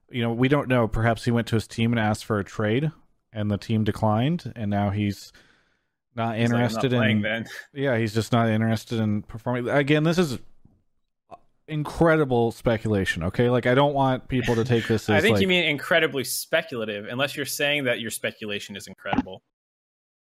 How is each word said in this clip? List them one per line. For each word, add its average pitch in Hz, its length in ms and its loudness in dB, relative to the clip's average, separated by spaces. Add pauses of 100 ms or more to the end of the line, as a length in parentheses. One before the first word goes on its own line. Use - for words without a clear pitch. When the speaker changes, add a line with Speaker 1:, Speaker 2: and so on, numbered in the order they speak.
Speaker 1:
you 123 120 -6
know, 117 120 -2
we 123 140 2
don't 143 200 2
know. 123 200 4
Perhaps 113 380 0
he 123 60 2
went 117 160 0
to - 80 0
his 107 120 0
team 117 240 0
and 117 80 0
asked 107 260 0
for 107 140 0
a 98 40 -2
trade, 113 480 -2 (400)
and 104 200 -4
the 101 80 0
team 110 240 0
declined, 110 720 0
and 107 160 -6
now 101 180 0
he's 101 420 -4 (840)
not 117 200 -4
Speaker 2:
He's 117 140 2
like, 120 60 2
"I'm 120 60 2
not - 20 4
Speaker 1:
interested 113 280 0
Speaker 2:
playing 123 260 4
Speaker 1:
in 104 40 2
Speaker 2:
then." 110 260 -4 (260)
Speaker 1:
Yeah, 135 240 0
he's 110 160 0
just 110 180 -2
not 117 180 4
interested 110 500 0
in 107 220 0
performing. 123 480 -6
Again, 147 340 2
this 160 140 2
is 151 220 0 (1300)
incredible 151 840 2
speculation, 107 720 0
okay? 120 260 2
Like, 123 160 2
I 123 80 4
don't 143 180 4
want 131 340 0
people 120 280 0
to 113 80 2
take 117 240 0
this 110 200 0
Speaker 2:
<laughs> - 40 0
I - 60 4
Speaker 1:
as, 156 40 4
Speaker 2:
think 214 140 4
you 202 60 4
Speaker 1:
like 190 80 2
Speaker 2:
mean 180 160 2
incredibly 147 580 0
speculative, 110 840 -4
unless 131 300 -4
you're 143 100 -6
saying 147 380 -2
that 120 160 0
your 113 100 -6
speculation 104 640 -8
is 98 120 -14
incredible. 95 560 -8 (800)